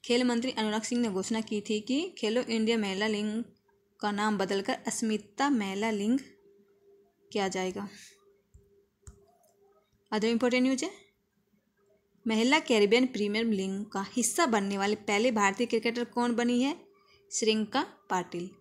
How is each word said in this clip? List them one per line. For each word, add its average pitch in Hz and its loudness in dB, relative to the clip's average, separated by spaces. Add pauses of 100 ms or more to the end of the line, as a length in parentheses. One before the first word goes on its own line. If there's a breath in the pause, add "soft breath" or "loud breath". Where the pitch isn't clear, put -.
खेल 247 2
मंत्री 240 0
अनुराग 214 -2
सिंह 240 -2
ने 226 0
घोषणा 190 -2
की 214 -4
थी 214 -2
कि 277 -4
खेलो 226 0
इंडिया 226 0
महिला 202 -2
लिंग 214 -2 (560)
का 208 -2
नाम 208 0
बदलकर 196 -2
अस्मिता 220 -4
महिला 208 0
लिंग 214 0 (1120)
किया 196 -2
जाएगा। 190 -4 (2250)
अदर 214 0
इंपॉर्टेंट 247 2
न्यूज़ 269 0
है, - -12 (1200)
महिला 233 4
कैरिबियन 233 4
प्रीमियर 208 -2
लीग 196 -2
का 196 -6
हिस्सा 285 2
बनने 202 0
वाले 202 2
पहले 214 2
भारतीय 208 2
क्रिकेटर 233 0
कौन 240 0
बनी 240 2
है? 277 -2 (500 soft breath)
श्रियंका 214 0
पाटिल। 180 -4 (120)